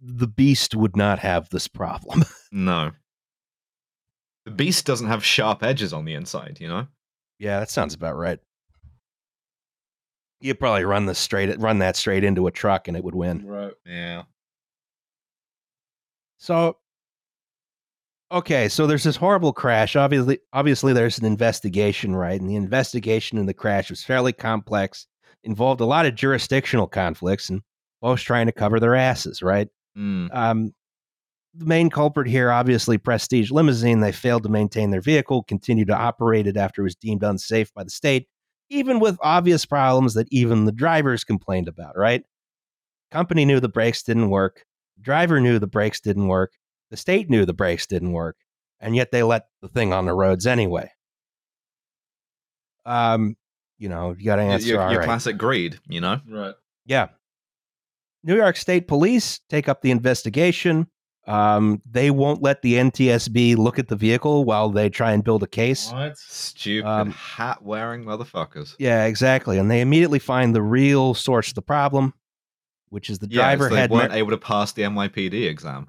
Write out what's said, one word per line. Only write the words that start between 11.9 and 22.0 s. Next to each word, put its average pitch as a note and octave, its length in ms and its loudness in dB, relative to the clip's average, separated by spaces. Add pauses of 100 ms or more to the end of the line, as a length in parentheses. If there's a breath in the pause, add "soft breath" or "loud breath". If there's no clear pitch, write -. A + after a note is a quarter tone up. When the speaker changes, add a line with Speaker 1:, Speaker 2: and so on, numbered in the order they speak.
Speaker 1:
straight G2 280 -2
into F#2 220 2
a F2 60 0
truck G2 360 -2
and F2 80 -6
it F2+ 80 -8
would F2 120 -8
win. F2 320 -4
Speaker 3:
Right. G2+ 260 -12 (140)
Speaker 2:
Yeah. F2 360 -12 (2250)
Speaker 1:
So, E3+ 400 0 (1500)
okay, D3+ 380 0
so - 160 0
there's D3 180 2
this D#3 120 2
horrible F3+ 360 2
crash. A2+ 440 2
Obviously, C#3 420 2 (140)
obviously C3+ 420 2
there's A#2 240 2
an A2+ 80 -4
investigation, G#2 920 0